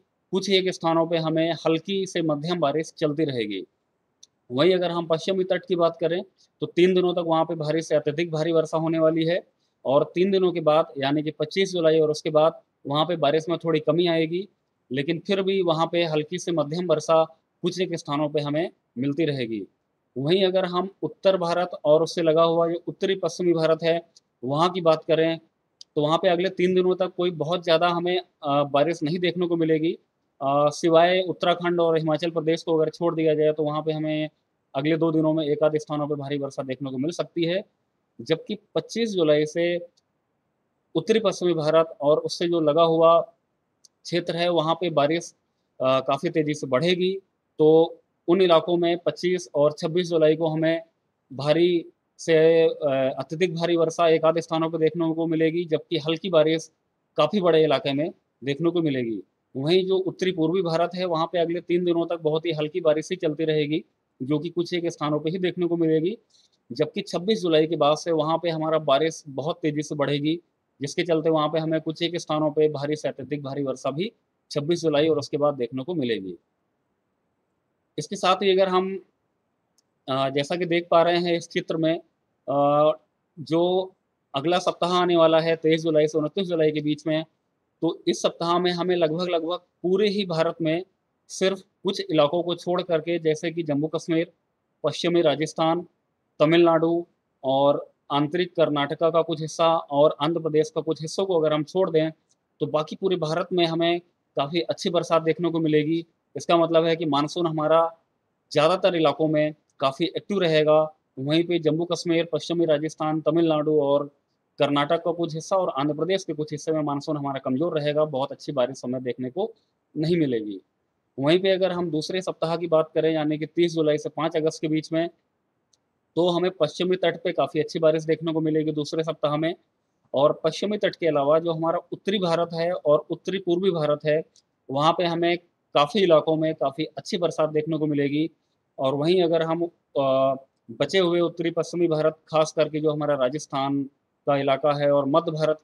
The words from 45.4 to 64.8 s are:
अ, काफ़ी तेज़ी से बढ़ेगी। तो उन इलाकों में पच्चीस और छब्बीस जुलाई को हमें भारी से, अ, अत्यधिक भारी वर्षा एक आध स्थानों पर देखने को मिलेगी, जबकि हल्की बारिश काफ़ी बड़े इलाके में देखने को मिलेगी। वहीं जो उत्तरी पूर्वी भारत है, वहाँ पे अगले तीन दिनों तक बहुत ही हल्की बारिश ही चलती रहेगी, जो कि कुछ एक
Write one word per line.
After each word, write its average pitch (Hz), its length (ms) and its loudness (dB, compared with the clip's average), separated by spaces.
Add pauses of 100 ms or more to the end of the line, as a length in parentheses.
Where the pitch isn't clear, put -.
अ, 131 180 2
काफ़ी 139 300 -2
तेज़ी 151 240 0
से 147 120 -8
बढ़ेगी। 180 520 0 (400)
तो 160 420 6 (280)
उन 185 140 4
इलाकों 170 340 4
में 170 220 0
पच्चीस 180 560 -4
और 147 180 2
छब्बीस 170 360 -4
जुलाई 156 280 4
को 165 120 -2
हमें 160 340 -2 (500)
भारी 160 520 2 (340)
से, 165 440 4
अ, 139 560 0
अत्यधिक 160 360 -4
भारी 170 220 0
वर्षा 165 320 2
एक 160 160 2
आध 165 140 2
स्थानों 160 320 -4
पर 165 80 -6
देखने 160 360 0
को 165 120 -2
मिलेगी, 160 380 0
जबकि 156 340 -4
हल्की 160 320 -4
बारिश 160 400 2 (460)
काफ़ी 151 240 2
बड़े 160 240 4
इलाके 139 280 0
में 156 200 -2 (320)
देखने 143 260 -2
को 170 120 -2
मिलेगी। 123 400 -4 (340)
वहीं 175 300 0
जो 190 100 0
उत्तरी 185 360 -4
पूर्वी 165 300 0
भारत 165 320 0
है, 180 100 -6
वहाँ 165 220 -2
पे 175 120 -4
अगले 170 220 -2
तीन 175 240 -2
दिनों 170 220 0
तक 170 140 -6
बहुत 160 260 -2
ही 165 60 -2
हल्की 151 280 -4
बारिश 156 300 0
ही 185 60 -2
चलती 160 280 -2
रहेगी, 156 400 -2 (380)
जो 143 160 -2
कि 165 100 -6
कुछ 170 260 -6
एक 170 140 -4